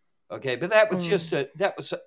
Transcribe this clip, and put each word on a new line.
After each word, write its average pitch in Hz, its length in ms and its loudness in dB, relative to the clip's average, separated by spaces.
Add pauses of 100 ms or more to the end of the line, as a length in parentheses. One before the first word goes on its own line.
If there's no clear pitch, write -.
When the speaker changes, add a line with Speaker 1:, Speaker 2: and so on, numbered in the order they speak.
(300)
Speaker 1:
Okay, 127 280 -4
but 170 140 -4
that 214 200 6
was 180 140 -2
Speaker 2:
Mm. 170 40 -2
Speaker 1:
just 185 240 0
a, 139 220 0
that 180 220 0
was, 139 160 -8 (140)